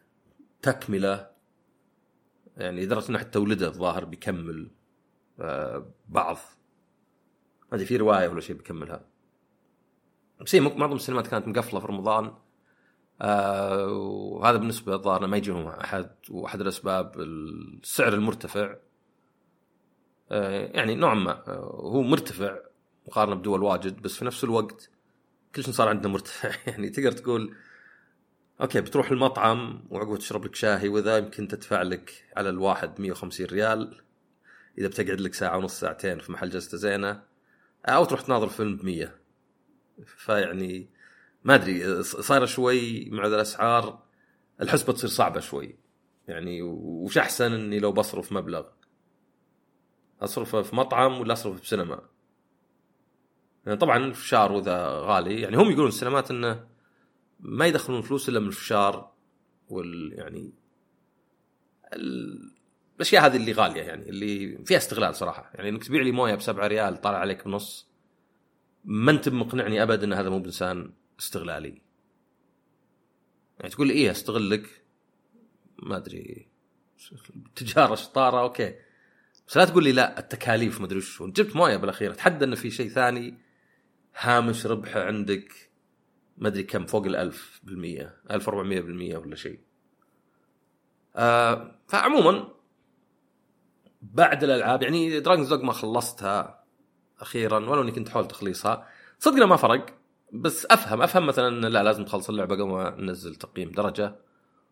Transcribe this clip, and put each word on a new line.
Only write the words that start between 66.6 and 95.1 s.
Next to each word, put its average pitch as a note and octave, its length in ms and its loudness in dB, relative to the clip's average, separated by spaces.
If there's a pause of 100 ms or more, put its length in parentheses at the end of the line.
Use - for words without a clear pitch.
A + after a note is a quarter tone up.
ريال، G#2 340 0
طالع G2+ 180 0
عليك F#2+ 260 -4
بنص، G2+ 440 -8 (960)
ما A2 260 4
أنت D3 180 4
مقنعني A2+ 540 0
أبد A2 200 2
إن G2+ 100 -2
هذا F#2+ 160 0
مو F#2+ 100 0
بإنسان F2+ 540 -6 (280)
استغلالي. D#2 640 -10 (1800)
يعني، F#2+ 120 -12
تقول C#3 180 0
لي: A#2+ 60 2
"إيه، C3 160 6
أستغلك"، G#2+ 720 -2 (920)
ما F#2+ 180 -8
أدري، - 520 -14 (1080)
تجارة، A#2+ 380 4
شطارة، B2 460 2
أوكي. B2 340 -2 (760)
بس - 80 0
لا F#3 80 10
تقول F3 200 6
لي: C3+ 80 6
"لا، B2+ 260 4
التكاليف"، - 640 -2
ما F#2+ 60 -6
أدري F#2+ 120 -4
وش. - 240 -10
جبت G#2 340 0
موية D3+ 200 6
بالأخير، G2 340 -2
أتحدى D#3 340 2
إن B2+ 100 -2
في A2+ 160 -6
شيء A2+ 180 -4
ثاني B2 500 0 (800)
هامش A#2 500 2
ربحه G#2+ 380 -2
عندك، G2+ 640 -4 (680)
ما G#2+ 100 -2
أدري G2 140 -2
كم، F#2+ 240 -4
فوق G#2 200 -2
الألف - 560 -6
بالمية، E2+ 540 -10 (140)
ألف G#2 180 -2
وأربعمية G2 320 -2
بالمية F2 360 -8
ولا D#2+ 200 -12
شيء. - 240 -12 (1600)
آه، A#2 640 2 (100)
فعموما، G3 600 4 (1500)
بعد C#3+ 420 6
الألعاب، B2+ 380 4
يعني، D#3+ 380 0